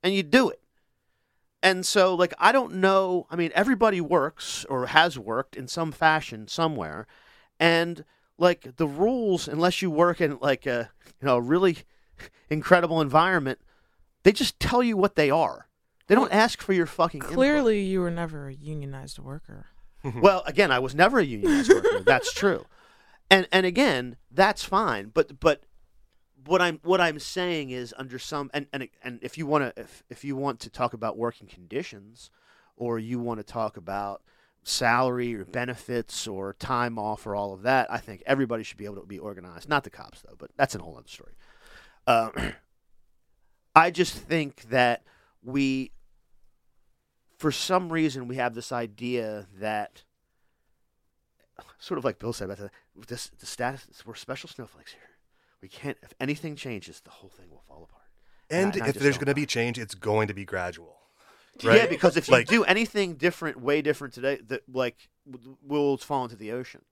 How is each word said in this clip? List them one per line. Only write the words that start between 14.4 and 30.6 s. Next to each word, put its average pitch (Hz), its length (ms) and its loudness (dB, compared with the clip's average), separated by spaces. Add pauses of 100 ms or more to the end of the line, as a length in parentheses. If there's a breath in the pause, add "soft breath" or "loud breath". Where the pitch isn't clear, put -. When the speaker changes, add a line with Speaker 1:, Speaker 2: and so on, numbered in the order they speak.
Speaker 1:
tell 247 220 2
you 233 160 0
what 196 180 2
they 151 140 4
are. 139 380 0 (380)
They 196 80 6
don't 254 160 4
Speaker 2:
Well, 196 80 4
Speaker 1:
ask 220 220 2
for 196 140 0
your 175 100 4
fucking 165 380 -2
input. - 120 -8
Speaker 2:
clearly 262 460 4
you 190 220 -2
were 175 80 -2
never 160 380 -8
a 135 60 -12
unionized 139 640 -12
worker. - 480 -14 (360)
Speaker 1:
<laughs> 127 140 -8
Well, 185 280 6
again, 151 260 2
I 127 100 4
was 131 140 -4
never 208 240 4
a 185 60 4
unionized 262 480 2
worker. 440 280 4
Speaker 2:
<laughs> - 40 -12
Speaker 1:
That's 480 260 4
true. - 360 -2 (640 soft breath)
And, 190 200 6
and 190 140 4
again, 160 520 2 (140)
that's 190 320 2
fine. 135 520 0
But, 156 260 0
but 151 220 4 (840)
what 175 160 2
I'm, 170 220 0
what 180 180 2
I'm 160 180 0
saying 165 520 -6
is 123 260 -10
under 127 220 -12
some, 143 340 -8
and, 143 180 -6
and, 131 160 -8 (160)
and 123 200 -12
if 123 160 -12
you 160 80 -6
wanna, 143 320 0
if, - 320 -18
if 120 120 -18
you 139 140 -6
want 139 240 -4